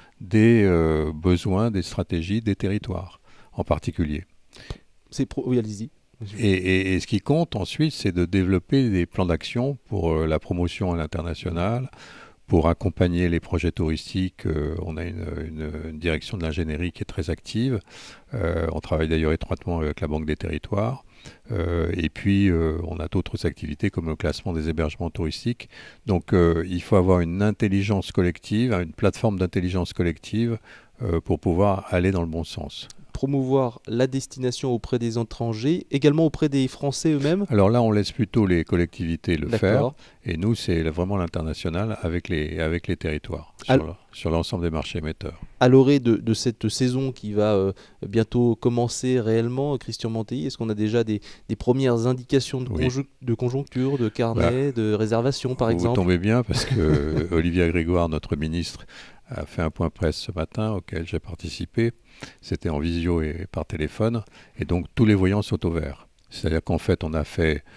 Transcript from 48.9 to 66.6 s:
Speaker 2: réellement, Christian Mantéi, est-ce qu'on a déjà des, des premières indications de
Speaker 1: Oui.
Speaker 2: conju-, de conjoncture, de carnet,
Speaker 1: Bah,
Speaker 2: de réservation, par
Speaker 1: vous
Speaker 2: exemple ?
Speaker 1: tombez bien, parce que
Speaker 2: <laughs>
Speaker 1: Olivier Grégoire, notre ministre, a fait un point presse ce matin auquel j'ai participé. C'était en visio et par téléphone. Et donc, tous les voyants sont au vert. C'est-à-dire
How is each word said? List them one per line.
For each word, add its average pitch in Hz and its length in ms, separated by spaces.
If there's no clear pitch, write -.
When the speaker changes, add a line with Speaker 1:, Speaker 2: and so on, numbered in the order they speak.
Speaker 2:
réellement, 120 560
Christian - 320
Mantéi, 117 380
est-ce 131 100
qu'on 113 120
a 110 40
déjà 107 320
des, 107 160
des 117 80
premières 123 520
indications 127 520
de 127 100
Speaker 1:
Oui. 123 140
Speaker 2:
conju-, 127 240
de 123 120
conjoncture, 131 640
de 113 120
carnet, 117 640
Speaker 1:
Bah, 117 80
Speaker 2:
de 107 120
réservation, 117 640
par 117 140
Speaker 1:
vous 113 40
Speaker 2:
exemple ? 98 220
Speaker 1:
tombez 90 220
bien, 110 260
parce - 220
que 78 640
Speaker 2:
<laughs> - 20
Speaker 1:
Olivier 85 380
Grégoire, 85 400
notre 82 260
ministre, 80 500
a 80 200
fait - 160
un 78 80
point 82 180
presse - 280
ce - 140
matin 107 420
auquel 85 340
j'ai - 100
participé. 87 760
C'était - 280
en 76 80
visio 85 460
et 78 280
par 78 140
téléphone. 107 580
Et 104 60
donc, 87 280
tous 127 100
les 107 120
voyants 95 260
sont - 240
au 85 60
vert. 76 360
C'est-à-dire 80 340